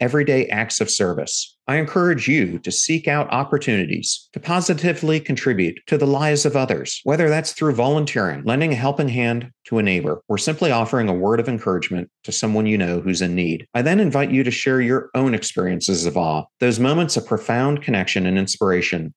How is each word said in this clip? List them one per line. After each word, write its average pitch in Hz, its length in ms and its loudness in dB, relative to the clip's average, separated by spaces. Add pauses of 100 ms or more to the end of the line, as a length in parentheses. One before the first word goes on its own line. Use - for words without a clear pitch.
everyday 135 460 2
acts 107 340 -2
of 104 100 -4
service. - 640 -4 (100)
I 135 100 -2
encourage 156 520 0
you 104 320 0
to - 120 -8
seek 160 360 -2
out 147 240 0
opportunities 123 1040 -2
to - 60 -8
positively 170 800 0
contribute 110 640 0
to 143 140 2
the 143 80 2
lives 143 360 2
of 139 120 2
others, 117 480 -2
whether 156 260 2
that's 156 240 0
through 151 220 0
volunteering, 120 680 0
lending 139 300 0
a - 20 -2
helping 139 320 0
hand 120 440 -2 (140)
to 113 120 -2
a 107 60 2
neighbor, 87 440 0
or 104 120 -2
simply 156 320 0
offering 117 360 0
a 92 60 2
word 101 260 2
of - 80 0
encouragement 92 600 -2 (140)
to 110 80 -12
someone 107 340 0
you 107 100 2
know 87 260 0
who's 90 200 -2
in 90 140 0
need. 85 400 -2
I 123 80 0
then 180 160 2
invite 143 320 2
you 131 120 4
to 123 60 -2
share 131 320 0
your 131 320 0
own 127 220 2
experiences 90 720 -2
of 85 100 -2
awe, 80 280 0 (140)
those 120 200 2
moments 151 360 2
of 117 120 -4
profound 131 560 0
connection 95 420 0
and 92 100 2
inspiration 90 800 0